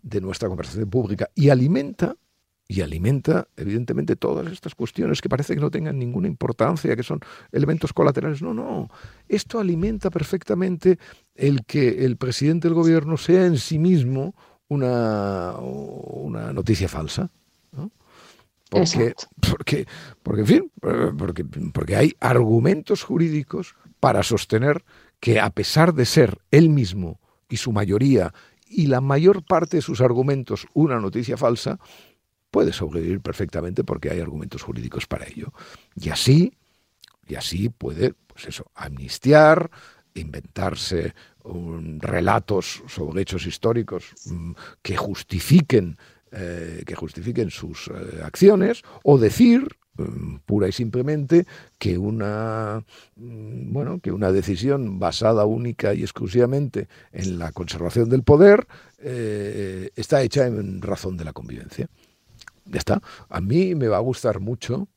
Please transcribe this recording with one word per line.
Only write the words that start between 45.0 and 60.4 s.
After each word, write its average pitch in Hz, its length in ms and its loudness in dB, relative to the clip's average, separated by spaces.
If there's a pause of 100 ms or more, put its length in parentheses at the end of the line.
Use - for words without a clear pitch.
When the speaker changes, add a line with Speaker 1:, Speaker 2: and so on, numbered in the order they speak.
Speaker 1:
eh, 85 540 -10
que - 100 -12
justifiquen 90 560 -6
sus, - 360 -14
eh, - 360 -12
acciones, 196 580 6 (220)
o 143 140 8
decir, 233 500 6 (300)
mm, - 480 -8
pura 104 220 2
y 92 40 0
simplemente 139 760 2 (320)
que 90 200 -2
una, 107 840 -4 (320)
mm, 117 580 -12
bueno, 143 260 -6
que 101 120 -6
una 95 200 0
decisión 98 680 0
basada 107 460 2
única 113 480 -2
y 104 80 -2
exclusivamente 120 840 0 (240)
en 92 280 -6
la 82 120 -8
conservación 85 580 -2
del 127 140 2
poder, 196 420 8 (340)
eh, 104 960 -6
está 139 280 0
hecha 127 240 0